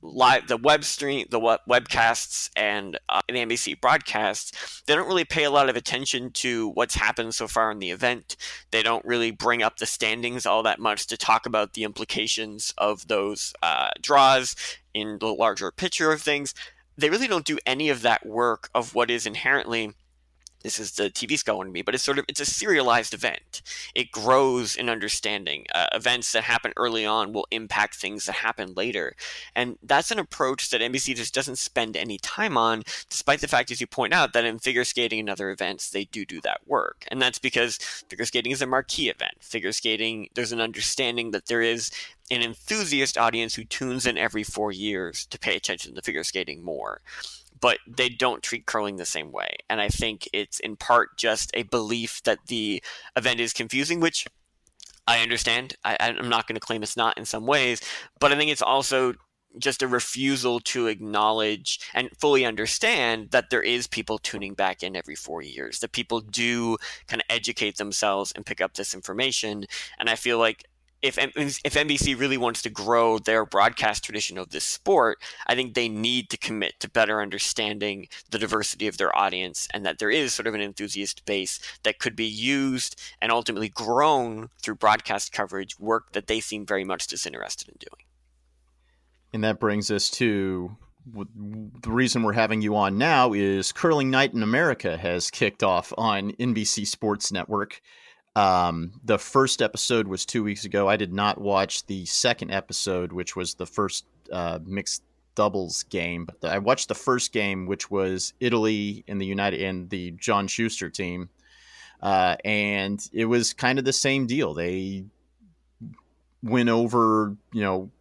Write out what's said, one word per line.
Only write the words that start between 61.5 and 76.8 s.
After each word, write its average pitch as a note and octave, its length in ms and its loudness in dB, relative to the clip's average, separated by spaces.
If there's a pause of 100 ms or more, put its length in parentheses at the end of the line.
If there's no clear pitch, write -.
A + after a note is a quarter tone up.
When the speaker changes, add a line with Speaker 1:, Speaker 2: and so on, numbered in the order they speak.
Speaker 1:
and B2+ 160 -2 (100)
fully C3+ 280 4
understand A2+ 840 0
that B2+ 180 2
there A#2+ 120 2
is A#2+ 240 0
people A2 300 -4
tuning G2+ 380 -8
back F#2+ 280 -2
in F#2 140 -8
every D#2+ 200 -10
four - 260 -10
years, C2+ 380 -10
that - 120 -8
people A#2 300 -4
do A#2 560 -2 (300)
kinda - 220 -4
educate A2+ 460 -2
themselves G2+ 560 0
and - 140 -12
pick - 160 -4
up F#2 100 -2
this - 220 -8
information. G#2 720 -4 (320)
And A2+ 100 -2
I A2+ 60 2
feel A#2+ 240 0
like A2+ 260 2 (380)
if C3+ 140 0
M-, C3+ 180 0
if C#3+ 420 -2
N D3+ 100 4
B D3 100 0
C C#3 180 2
really C3 220 0
wants A#2+ 240 0
to - 80 -4
grow A2+ 500 4
their A2 280 2
broadcast G#2+ 580 2
tradition G#2 320 -6
of F#2 140 -10
this - 140 -6
sport, C#3+ 540 4 (280)
I B2 80 2
think B2 180 -2
they A#2+ 160 0
need A2+ 400 -2
to - 80 -6
commit G#2 440 -4